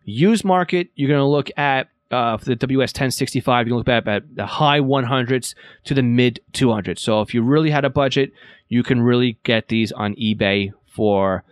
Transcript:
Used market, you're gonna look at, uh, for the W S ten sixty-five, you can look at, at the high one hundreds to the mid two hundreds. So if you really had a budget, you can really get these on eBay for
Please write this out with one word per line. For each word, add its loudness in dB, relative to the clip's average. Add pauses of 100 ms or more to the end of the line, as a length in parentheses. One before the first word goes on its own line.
Used 2
market, 0
you're -2
gonna 2
look 0
at, -2 (220)
uh, -2
for -16
the -2
W -2
S -4
ten -2
sixty-five, -2
you -4
can 0
look -2
at, 0
at -4
the -6
high 2
one 0
hundreds -2 (300)
to -4
the 2
mid 2 (140)
two 2
hundreds. -4
So 0
if -6
you 0
really 2
had 0
a 0
budget, 0 (380)
you 2
can 2
really 2
get 0
these 0
on -4
eBay -2 (160)
for 0